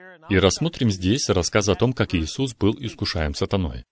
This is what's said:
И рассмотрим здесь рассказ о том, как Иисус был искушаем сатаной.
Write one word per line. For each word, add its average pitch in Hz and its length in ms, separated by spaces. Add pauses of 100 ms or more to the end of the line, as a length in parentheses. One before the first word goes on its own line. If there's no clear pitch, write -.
(300)
И 98 80
рассмотрим 101 540
здесь 95 380
рассказ 101 400
о 92 60
том, 127 180
как 101 220
Иисус 117 400
был 107 240
искушаем 85 560
сатаной. 82 560